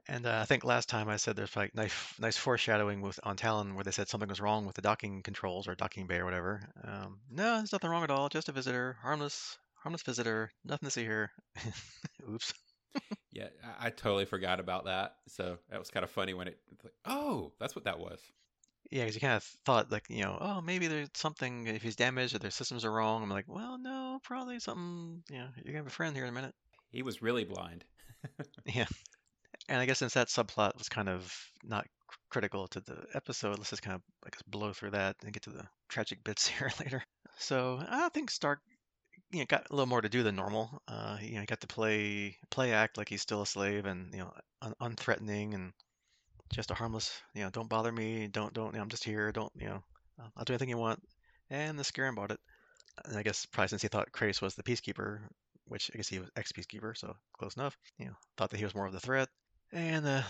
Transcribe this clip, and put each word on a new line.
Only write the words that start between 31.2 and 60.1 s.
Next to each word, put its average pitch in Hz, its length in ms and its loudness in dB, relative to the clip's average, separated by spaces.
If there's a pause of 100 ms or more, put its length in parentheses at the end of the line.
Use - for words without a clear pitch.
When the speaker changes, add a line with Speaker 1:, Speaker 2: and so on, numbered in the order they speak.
Speaker 1:
not 107 220 -2 (220)
cr-, - 100 -16 (120)
critical 101 400 0
to - 100 -6
the 78 340 -10
episode, 110 440 -2
let's 104 140 -6
just 101 100 -4
kind 95 140 -4
of, 92 60 -8 (240)
I - 40 -12
guess, - 140 -14
blow 104 300 -2
through 101 180 -4
that 98 320 2
and 104 100 -8
get 107 100 -8
to - 80 -12
the 101 160 -12 (220)
tragic - 340 -4
bits - 240 2
<laughs> - 20 4
here 135 300 0
later. 131 240 -4 (340)
So 127 500 2
I 320 220 4
think 294 220 0
Stark, 143 300 2 (720)
you 175 80 -2
know, 135 60 2
got - 240 4
a - 40 -4
little 139 140 6
more 123 140 6
to 107 80 2
do 120 140 4
than 107 140 4
normal. 107 500 0
Uh, 107 340 -4
you 110 140 -6
know, 104 60 -2
he 101 40 -4
got 110 160 -2
to 113 60 -10
play, 104 720 2 (120)
play 127 240 2
act 110 240 4
like 104 120 -4
he's 101 120 -2
still 104 200 0
a 101 60 0
slave 101 380 2
and, 92 280 -4
you 95 60 -6
know, 90 140 -8 (280)
un-, 110 200 -6
unthreatening 107 720 0
and 92 200 -6 (800)
just 110 180 -2
a - 20 2
harmless, 113 480 -2 (120)
you 104 100 -4
know, 95 60 -2
"Don't 113 200 -4
bother 110 220 4
me, 113 360 0
don't, 107 260 -2
don't, 110 180 0
you 107 60 -4
know, 107 60 -2
I'm 107 60 -4
just 113 140 -4
here, 107 300 2
don't, 110 220 -2
you 117 120 -8
know, 98 160 -6 (360)
I'll, 113 180 -14
I'll 113 80 -6
do 127 80 2
anything 127 160 0
you 117 80 0
want." 113 260 2 (460)
And 151 280 -2
the 139 60 -2
Scarab 135 320 0
bought 101 160 -2
it. - 80 -2 (640)
And 110 120 -4
I 104 60 0
guess 104 220 0
probably - 240 4
since 104 120 0
he 107 80 0
thought - 240 0
Crais 104 280 2
was 95 140 0
the - 80 -8
Peacekeeper, 104 580 -2 (440)
which 110 280 -4
I - 40 -8
guess 104 100 -4
he 98 120 -4
was 92 180 -8
ex-Peacekeeper, 107 600 -6
so - 180 -8 (180)
close - 240 -6
enough, 139 200 -4 (200)
you - 80 -8
know, 120 100 -10 (220)
thought - 140 2
that 104 60 -6
he 104 60 0
was 95 120 -2
more 101 120 0
of 95 60 -4
the 92 80 -6
threat. 131 280 2 (440)
And, 160 340 0
uh, 135 220 4